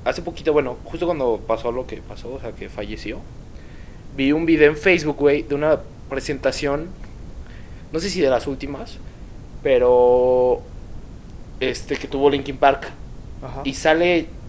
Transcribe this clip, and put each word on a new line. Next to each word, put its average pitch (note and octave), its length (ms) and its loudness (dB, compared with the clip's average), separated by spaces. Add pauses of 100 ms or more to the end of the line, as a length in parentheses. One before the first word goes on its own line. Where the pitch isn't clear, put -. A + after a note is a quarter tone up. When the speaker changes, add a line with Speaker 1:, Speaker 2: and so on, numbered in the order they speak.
Speaker 1:
Hace B2+ 180 -2
poquito, D#3+ 300 -2
bueno, C3 320 2
justo - 200 -6
cuando C3+ 420 0
pasó A2+ 260 -2
lo B2 140 -6
que G#2+ 140 -12
pasó, - 340 -12
o C3+ 60 -10
sea, A#2 120 -10
que G2 180 -12
falleció, G#2+ 480 -10 (960)
vi C#3 160 2
un D#3+ 140 2
video D#3 240 8
en D#3 80 -4
Facebook, D3+ 380 4
güey, C#3+ 260 4
de C#3+ 140 -4
una D3+ 240 2 (280)
presentación, C#3 800 -2 (1040)
no D#3+ 60 -4
sé F3 100 -4
si F#3 140 -4
de C3+ 80 4
las B2 160 2
últimas, C#3 500 -8 (640)
pero, B2 1000 6 (1000)
este, B2+ 360 -2
que C3+ 120 -8
tuvo C#3 220 6
Linkin C#3 260 -2
Park. C#3 320 4 (540)
Speaker 2:
Ajá. B2 220 -10
Speaker 1:
Y C3+ 100 -2
sale, E3 540 4 (200)